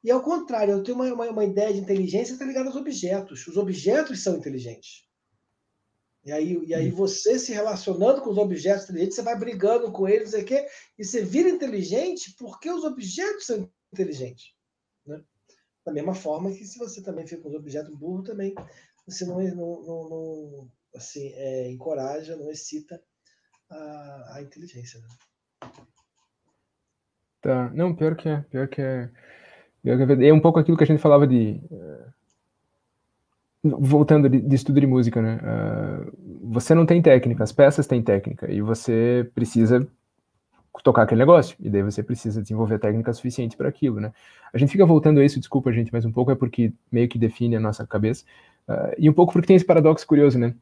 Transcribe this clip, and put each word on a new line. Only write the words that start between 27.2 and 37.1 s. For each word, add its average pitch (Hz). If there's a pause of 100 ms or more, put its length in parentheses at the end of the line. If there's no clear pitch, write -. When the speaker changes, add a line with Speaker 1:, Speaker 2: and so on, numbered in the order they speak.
Speaker 2:
Tá. 127
Não, 170
pior 156
que 160
é, 147 (100)
pior 135
que -
é, 131 (720)
pior 123
que 135
é 131
verdade. 135
É 156
um 156
pouco 165
aquilo 165
que 175
a -
gente 156
falava 147
de, 113 (100)
eh, 78 (1600)
voltando 147
de, 127
de 135
estudo 139
de 139
música, 120
né? 113
Ah, 107 (380)
você 117
não 165
tem 170
técnica, 127